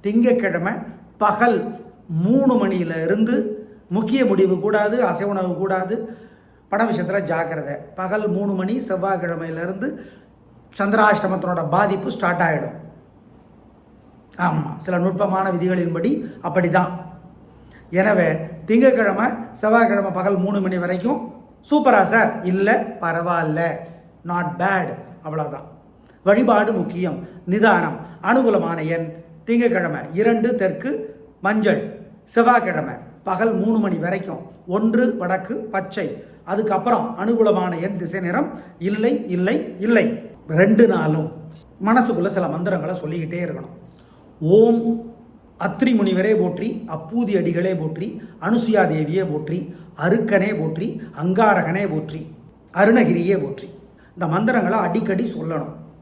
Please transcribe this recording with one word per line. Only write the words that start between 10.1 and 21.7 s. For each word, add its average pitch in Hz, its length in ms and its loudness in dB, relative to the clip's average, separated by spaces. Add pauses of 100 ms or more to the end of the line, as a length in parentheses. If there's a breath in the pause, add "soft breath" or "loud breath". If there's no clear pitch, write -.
சந்திராஷ்டமத்தினோட 190 920 0
பாதிப்பு 190 420 0
ஸ்டார்ட் 175 300 -2
ஆயிடும். 160 340 -2 (1600)
ஆமா, 160 400 -2
சில 180 200 -2
நுட்பமான 190 540 0
விதிகளின்படி 175 760 0 (180 loud breath)
அப்படிதான். 180 480 2 (960 loud breath)
எனவே 185 460 2 (300)
திங்கட்கிழமை, 220 600 4 (280)
செவ்வாய்க்கிழமை 208 580 2
பகல் 185 260 0
மூணு 196 240 0
மணி 185 160 -2
வரைக்கும் 180 560 -4 (380)